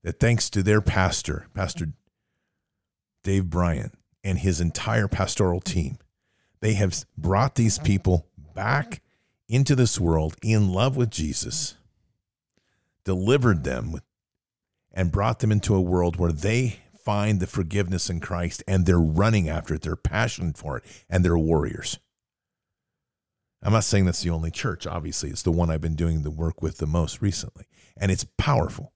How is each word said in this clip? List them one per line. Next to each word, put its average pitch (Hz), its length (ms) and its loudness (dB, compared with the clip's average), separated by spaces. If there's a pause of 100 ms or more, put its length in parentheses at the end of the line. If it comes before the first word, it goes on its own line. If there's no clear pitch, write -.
That 82 200 -4
thanks 117 300 2
to 101 120 0
their 107 160 4
pastor, 87 720 0
Pastor 87 360 -6 (1300)
Dave 98 280 0
Bryant, 85 460 0 (280)
and 92 160 -2
his 87 220 0
entire 107 480 -2
pastoral 92 500 0
team, 82 380 -4 (640)
they 107 140 0
have 98 280 0 (140)
brought 98 380 0
these 110 220 2
people 95 500 2 (280)
back 139 460 -4 (480)
into 131 260 2
this 127 240 2
world 80 420 0
in 107 300 2
love 127 240 0
with 123 140 0
Jesus, - 680 -6 (1300)
delivered 98 600 2
them, 65 340 -6 (920)
and 92 200 0
brought 107 280 0
them 107 120 2
into 101 240 2
a 95 60 4
world 87 340 2
where 87 160 0
they 107 480 -2 (240)
find 104 360 0
the 92 80 -2
forgiveness 90 600 -2
in 87 100 -4
Christ 87 480 -6
and 92 180 4
they're 87 140 6
running 87 480 4
after 78 280 -4
it, 73 80 -8
they're 80 120 -4
passionate 95 600 -2
for 69 200 -8
it, - 60 -12 (240)
and 90 160 2
they're 85 140 4
warriors. 78 640 0 (1600)
I'm 101 120 2
not 110 100 4
saying 98 220 4
that's 87 160 0
the 87 80 -2
only 82 220 -2
church. - 360 -8
Obviously, 85 420 -6
it's - 140 -8
the 90 80 2
one 85 180 2
I've 80 120 -2
been 80 140 -2
doing 80 280 0
the 76 80 -4
work 80 300 -4
with 76 160 -4
the 76 100 -4
most 78 340 -2
recently, - 440 -6 (320)
and 98 140 0
it's - 140 -2 (120)
powerful. - 580 -2